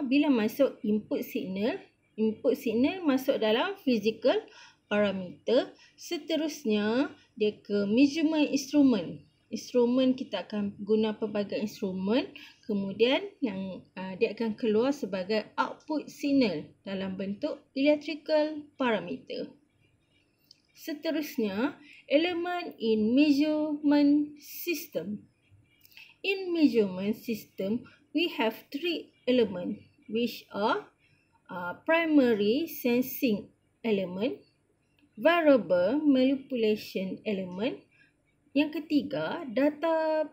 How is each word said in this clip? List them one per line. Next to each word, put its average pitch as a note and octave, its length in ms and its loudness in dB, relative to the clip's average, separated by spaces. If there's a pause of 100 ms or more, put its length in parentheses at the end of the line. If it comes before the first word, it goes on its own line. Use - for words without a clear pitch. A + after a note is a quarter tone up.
bila D4 240 4
masuk A#3 560 2
input G#3+ 400 -2
signal, G3+ 560 -4 (320)
input A3 420 0
signal C#4 480 0
masuk C4 380 0
dalam B3 400 0
physical A#3 560 0 (500)
parameter. G#3 880 0 (240)
Seterusnya, C#4+ 1120 -2 (240)
dia G#3 260 -2
ke G3+ 300 -2
measurement D4 640 2
instrument. B3 720 2 (240)
Instrumen, B3+ 640 2
kita G#3 320 -8
akan G3+ 320 -6
guna G#3+ 400 0
pelbagai G#3 400 -4
instrumen. G3+ 760 -2 (380)
Kemudian, A3 580 0 (140)
yang, F#3+ 400 -6 (160)
uh, F#3 240 -8
dia G#3 160 0
akan A3 180 -4
keluar A#3 380 0
sebagai G3 640 -6
output - 500 -6
signal A#3 640 0 (160)
dalam F#3+ 320 -8
bentuk G3+ 560 -8
electrical D4+ 880 0 (160)
parameter. A#3 720 -4 (1300)
Seterusnya, D4 960 -4 (320)
element E4+ 720 0
in A3 320 2
measurement D4 1300 4
system. - 880 -8 (960)
In F#4+ 320 -2
measurement G#3+ 640 2
system, G#3+ 640 -6 (320)
we E4 240 0
have A3+ 160 0 (160)
three D#4+ 400 -6 (160)
element, G#3+ 560 0 (240)
which A3+ 480 -4
are, B3+ 320 -2 (640)
uh, F3+ 320 -10
primary C#4+ 800 4
sensing B3 880 -2 (320)
element, G3+ 560 -2 (800)
variable C4 800 4
manipulation B3+ 1300 0
element, G3 560 -4 (720)
yang D4 160 2
ketiga, C#4 800 -4
data D#4 800 0